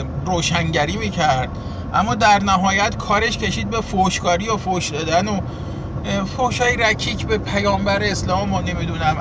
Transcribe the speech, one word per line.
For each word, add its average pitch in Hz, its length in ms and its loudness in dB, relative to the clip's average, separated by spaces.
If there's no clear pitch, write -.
روشنگری 165 720 0
می‌کرد، 156 520 0
اما 220 220 2
در 208 280 6
نهایت 196 540 2
کارش 220 400 0
کشید 208 320 -2
به 226 120 -2
فحشکاری 190 680 0
و 214 80 0
فحش 185 320 -2
دادن 160 380 0
و، 214 40 -2
اه، - 960 -4
فحشای 240 400 2
رکیک 220 480 0
به 214 120 0
پیامبر 202 680 0
اسلام 190 500 0
و 180 80 0
نمی‌دونم 165 600 -2